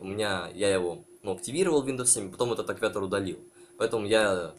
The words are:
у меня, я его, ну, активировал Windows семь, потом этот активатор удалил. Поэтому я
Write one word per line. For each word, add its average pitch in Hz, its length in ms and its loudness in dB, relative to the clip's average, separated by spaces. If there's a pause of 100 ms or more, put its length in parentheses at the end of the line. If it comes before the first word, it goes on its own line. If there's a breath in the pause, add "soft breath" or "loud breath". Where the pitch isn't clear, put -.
у 92 40 -12
меня, 98 500 -2
я 98 180 4
его, 87 320 -2 (160)
ну, 98 120 -2
активировал 151 520 2
Windows 127 220 -2
семь, 98 240 2
потом 120 200 0
этот 107 160 -2
активатор 101 360 0
удалил. 95 340 -2 (400 loud breath)
Поэтому 110 300 0
я 98 520 2